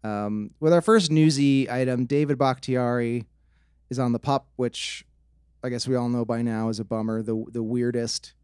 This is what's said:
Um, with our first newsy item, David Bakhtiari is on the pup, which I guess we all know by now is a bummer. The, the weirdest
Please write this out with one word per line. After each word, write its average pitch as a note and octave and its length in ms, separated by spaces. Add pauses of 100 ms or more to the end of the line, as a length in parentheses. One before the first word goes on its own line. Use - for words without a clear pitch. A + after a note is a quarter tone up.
Um, G#2 580
with D#3 120
our F3 80
first G#3 300
newsy C#3+ 600
item, B2+ 360
David C#3+ 320
Bakhtiari B2 880 (640)
is B2 80
on B2 140
the A#2 60
pup, C#3 280 (100)
which - 480 (580)
I B2+ 60
guess A#2+ 180
we C3 80
all A#2+ 140
know A#2+ 160
by A#2 160
now A2+ 300
is G#2+ 100
a A2+ 40
bummer. A2 380
The, A2 280
the A#2 120
weirdest A#2+ 680 (120)